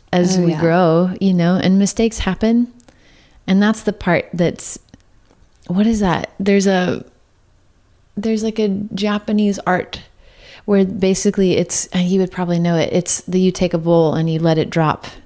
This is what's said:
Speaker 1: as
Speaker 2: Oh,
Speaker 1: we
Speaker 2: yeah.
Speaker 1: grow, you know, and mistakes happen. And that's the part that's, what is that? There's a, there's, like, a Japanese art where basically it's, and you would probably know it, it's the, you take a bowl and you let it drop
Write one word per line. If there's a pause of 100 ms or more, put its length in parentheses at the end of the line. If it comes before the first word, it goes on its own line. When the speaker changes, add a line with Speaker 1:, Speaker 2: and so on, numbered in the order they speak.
(140)
Speaker 1:
as
Speaker 2:
Oh,
Speaker 1:
we
Speaker 2:
yeah.
Speaker 1:
grow,
you
know,
and
mistakes
happen. (760)
And
that's
the
part
that's, (880)
what
is
that? (100)
There's
a, (1120)
there's,
like,
a (240)
Japanese
art (640)
where
basically
it's,
and
you
would
probably
know
it,
it's
the,
you
take
a
bowl
and
you
let
it
drop (200)